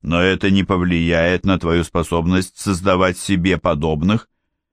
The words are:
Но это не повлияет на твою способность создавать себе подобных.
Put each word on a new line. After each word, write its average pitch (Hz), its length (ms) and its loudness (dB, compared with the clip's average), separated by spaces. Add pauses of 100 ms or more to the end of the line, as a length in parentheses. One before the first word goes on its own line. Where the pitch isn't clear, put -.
Но 82 200 -2
это 95 300 0
не 98 120 2
повлияет 87 800 0
на 95 140 2
твою 85 240 0
способность 85 720 -2
создавать 92 600 0
себе 90 400 0
подобных. 80 720 -2 (440)